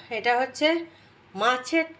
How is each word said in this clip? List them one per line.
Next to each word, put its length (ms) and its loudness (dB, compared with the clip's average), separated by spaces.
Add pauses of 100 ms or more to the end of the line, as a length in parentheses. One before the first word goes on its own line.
(180)
এটা 240 2
হচ্ছে 260 0 (680)
মাছের 520 0 (120)